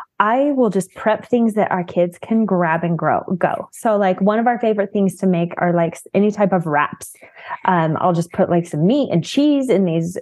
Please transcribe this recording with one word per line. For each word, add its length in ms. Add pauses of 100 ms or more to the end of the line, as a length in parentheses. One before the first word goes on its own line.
(200)
I 320
will 180
just 240
prep 340
things 240
that 180
our 140
kids 340
can 280
grab 360
and 140
grow, 240 (160)
go. 360
So, 260
like, 240
one 160
of 80
our 120
favorite 320
things 260
to 100
make 320
are, 160
like, 220
s-, 180
any 160
type 240
of 100
wraps. 500 (520)
Um, 340
I'll 140
just 180
put, 160
like, 180
some 200
meat 260
and 100
cheese 460
in 160
these, 380